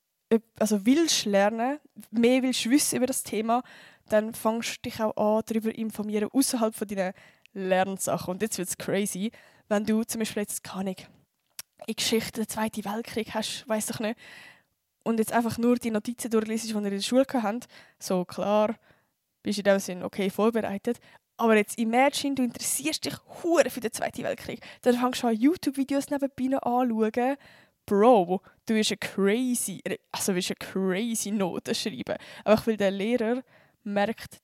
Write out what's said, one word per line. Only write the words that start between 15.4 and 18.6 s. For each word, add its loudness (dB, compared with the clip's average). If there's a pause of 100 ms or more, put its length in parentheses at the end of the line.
nur 4
die -4
Notizen -4
durchliest, 0
die -6
wir -2
in -2
der -2
Schule 4
hatten, -2 (380)
so -2
klar, 0 (680)